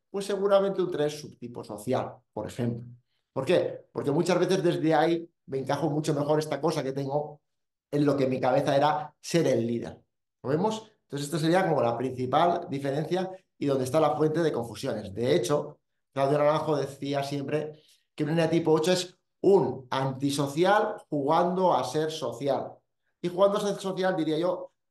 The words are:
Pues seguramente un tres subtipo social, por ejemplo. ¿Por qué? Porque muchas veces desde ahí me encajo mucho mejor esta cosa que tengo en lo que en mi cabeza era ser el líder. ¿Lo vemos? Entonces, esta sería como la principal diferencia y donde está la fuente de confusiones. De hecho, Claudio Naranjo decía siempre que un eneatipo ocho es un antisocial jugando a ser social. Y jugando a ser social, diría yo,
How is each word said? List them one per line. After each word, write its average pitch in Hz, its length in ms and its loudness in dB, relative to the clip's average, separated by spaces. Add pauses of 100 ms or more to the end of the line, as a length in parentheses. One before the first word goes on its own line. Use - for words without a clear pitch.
(100)
Pues 196 160 -6
seguramente 196 560 2
un 175 80 0
tres 147 280 -2
subtipo 120 460 -14
social, 110 500 -4 (180)
por 107 140 -8
ejemplo. - 380 -4 (480)
¿Por 135 140 -4
qué? - 440 0
Porque 135 200 -4
muchas 170 280 2
veces 175 240 2
desde 156 320 2
ahí 165 320 2 (200)
me 135 120 -6
encajo 143 300 -2
mucho 151 240 0
mejor 143 260 0
esta 151 220 -4
cosa 156 220 0
que 131 100 -6
tengo 139 480 -6 (500)
en 147 160 2
lo 139 100 4
que 135 80 2
en 127 60 2
mi 127 100 -2
cabeza 139 360 2
era - 440 2
ser 165 260 0
el 117 200 2
líder. 117 340 -6 (420)
¿Lo 123 80 -4
vemos? 208 400 -2 (140)
Entonces, 143 220 -8
esta 160 120 -4
sería 165 300 2
como 139 140 2
la 117 140 2
principal 131 720 0
diferencia 151 600 -4 (280)
y 139 80 -4
donde 131 180 0
está 131 160 0
la 147 160 2
fuente 156 260 2
de 151 100 2
confusiones. 107 600 -6
De 123 200 0
hecho, - 440 0 (340)
Claudio 139 260 0
Naranjo 151 380 2
decía 139 460 -4
siempre 143 600 -6 (320)
que 151 100 -4
un 143 60 -2
eneatipo 165 420 2
ocho 160 200 4
es - 260 -2 (240)
un 175 480 4
antisocial 143 1040 0 (120)
jugando 170 640 2
a 127 100 0
ser 156 260 -2
social. 131 640 -4 (480)
Y 175 80 -4
jugando 196 300 4
a - 20 -2
ser 202 160 -2
social, 185 400 -2
diría 156 220 0
yo, 180 340 -4 (180)